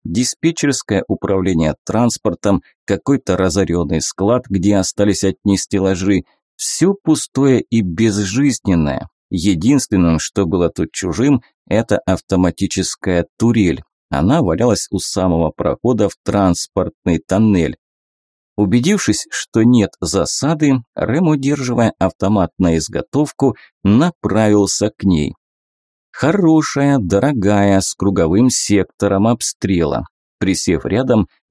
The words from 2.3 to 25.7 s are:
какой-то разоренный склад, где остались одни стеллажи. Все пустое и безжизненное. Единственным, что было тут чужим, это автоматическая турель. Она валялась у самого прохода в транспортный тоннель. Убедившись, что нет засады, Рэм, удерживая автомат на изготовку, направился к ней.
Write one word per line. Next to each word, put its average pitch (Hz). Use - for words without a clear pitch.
какой-то 113
разоренный 87
склад, 117
где 98
остались 101
одни 98
стеллажи. 95
Все -
пустое 139
и -
безжизненное. 101
Единственным, 92
что -
было 85
тут 85
чужим, 120
это 107
автоматическая 90
турель. 110
Она 101
валялась 107
у 95
самого 82
прохода 104
в -
транспортный 90
тоннель. 95
Убедившись, 120
что -
нет 117
засады, 135
Рэм, 160
удерживая 135
автомат 95
на 85
изготовку, 139
направился 104
к -
ней. 82